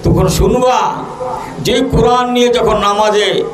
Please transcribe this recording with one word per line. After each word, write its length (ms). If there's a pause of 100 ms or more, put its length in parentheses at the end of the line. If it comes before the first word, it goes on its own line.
তখন 240
শুনবা 640 (680)
যে 200 (120)
কোরআন 400
নিয়ে 160
যখন 300
নামাজে 680 (100)